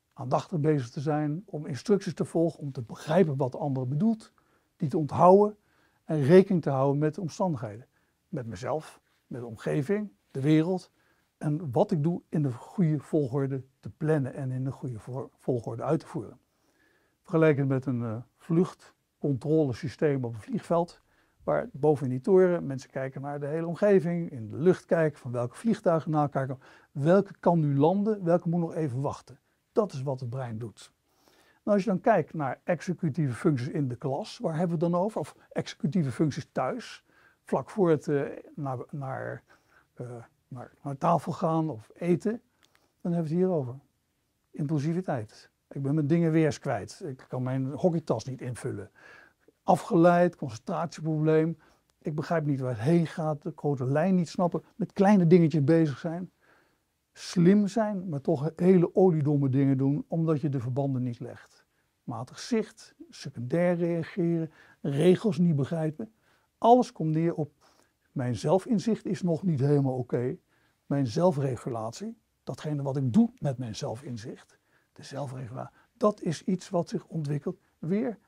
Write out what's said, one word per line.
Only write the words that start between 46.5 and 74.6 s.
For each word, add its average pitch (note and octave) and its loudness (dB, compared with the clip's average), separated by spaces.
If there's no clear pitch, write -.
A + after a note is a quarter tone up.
kwijt. A2+ -6
Ik C3 -12
kan B2+ -6
mijn C3 -4
hockeytas D#3+ -2
niet C3 -10
invullen. G#2+ -8
Afgeleid, F3 4
concentratieprobleem. D#3 -2
Ik D3+ -6
begrijp D#3 -2
niet C#3 0
waar B2+ -4
het G#2+ -6
heen D#3+ 2
gaat, D#3 -6
de - -8
grote C3+ -2
lijn E3+ 2
niet F3 0
snappen, F3 -2
met - -6
kleine F#3+ 6
dingetjes E3 6
bezig D#3 4
zijn. E3+ -8
Slim F#3+ 4
zijn, G#3 -2
maar C#3+ -6
toch D#3 -2
hele F3+ 4
oliedomme D3+ 4
dingen C3+ 2
doen, C#3 0
omdat D#3+ 0
je D#3 -2
de C3+ -2
verbanden C3 -4
niet A#2+ -6
legt. - -16
Matig - -12
zicht, - -4
secundair E3 -2
reageren, E3+ -2
regels E3 2
niet E3+ 4
begrijpen. D#3 -4
Alles A#3+ 6
komt D#3 -2
neer E3 2
op: D3+ -6
mijn B2 -2
zelfinzicht F#3+ 0
is - -4
nog E3+ 0
niet D#3+ 0
helemaal C#3 2
oké. B2+ -4
Mijn C#3+ -2
zelfregulatie, C3+ -2
datgene D3 -8
wat C#3 -2
ik C3 0
doe A3+ 6
met C#3 -4
mijn A#2+ -8
zelfinzicht, A#2+ -12